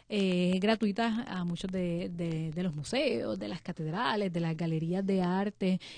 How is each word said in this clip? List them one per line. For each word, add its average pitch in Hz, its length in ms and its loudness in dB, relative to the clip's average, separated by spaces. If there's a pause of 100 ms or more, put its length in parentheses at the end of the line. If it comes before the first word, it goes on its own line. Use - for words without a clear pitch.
eh, 185 520 2
gratuitas 220 680 2
a 180 160 -4
muchos 175 280 -4
de, 180 440 -2
de, 160 360 -2
de 170 120 -2
los 170 120 -2
museos, 143 640 0
de 208 80 -6
las 202 140 -6
catedrales, 196 680 -2
de 170 100 0
las 165 140 0
galerías 165 480 0
de 190 200 2
arte, 185 560 2 (180)